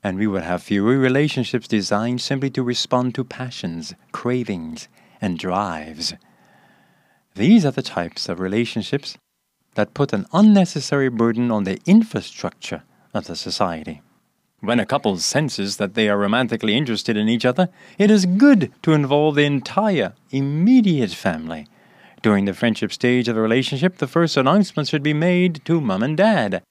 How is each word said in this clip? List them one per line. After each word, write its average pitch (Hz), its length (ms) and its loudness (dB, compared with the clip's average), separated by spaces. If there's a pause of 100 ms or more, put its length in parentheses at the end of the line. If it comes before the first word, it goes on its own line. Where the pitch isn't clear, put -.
and 92 100 -4
we 107 80 0
would 98 160 -2
have 87 200 -4
fewer 104 340 2
relationships 131 720 0
designed 110 540 -2
simply 139 260 -4
to 131 140 -4
respond 123 520 -2
to 131 80 -4
passions, 95 720 -10 (160)
cravings, 101 800 -6 (320)
and 92 180 -4
drives. 82 760 -6 (1200)
These 165 320 6
are 135 60 2
the 139 100 -4
types - 440 -8
of 87 140 -8
relationships 110 760 -4 (560)
that - 180 -2
put 139 220 -2
an 98 180 -4
unnecessary 170 760 4
burden 117 400 0
on 107 140 -2
the 98 200 -4
infrastructure - 1000 0 (280)
of 98 140 -6
the 85 100 -10
society. 82 640 -6 (600)
When 117 200 0
a 101 60 -2
couple 101 320 -2
senses 104 580 -4
that 98 160 -4
they 107 160 0
are 104 80 2
romantically 110 580 -2
interested 117 440 -2
in 107 100 0
each 113 160 0
other, 127 240 2 (300)
it 202 120 4
is 208 140 4
good 196 480 4 (120)
to 160 100 4
involve 147 400 2
the 147 100 4
entire 147 680 0 (160)
immediate 151 840 4
family. 80 540 -6 (560)
During 101 240 4
the 98 80 -2
friendship 113 400 -2
stage 123 340 2
of 117 60 -2
the 110 80 0
relationship, 131 560 0
the 139 100 -4
first 165 300 0
announcement 151 500 2
should 147 140 -2
be 151 100 0
made 175 540 0
to 165 160 0
mom 101 200 -2
and 151 140 -2
dad 151 540 0